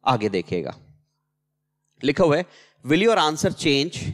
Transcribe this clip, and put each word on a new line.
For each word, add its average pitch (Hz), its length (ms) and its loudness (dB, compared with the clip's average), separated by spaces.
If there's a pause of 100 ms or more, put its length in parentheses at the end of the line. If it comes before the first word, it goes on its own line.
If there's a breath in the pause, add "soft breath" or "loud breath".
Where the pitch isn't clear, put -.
आगे 110 240 0
देखिएगा, 87 480 -6 (1300)
लिखा 147 200 0
हुआ 151 140 4
है, 180 80 -4 (420 soft breath)
"Will 170 220 2
your 214 100 2 (100)
answer 156 280 -2
change 143 420 -2 (140)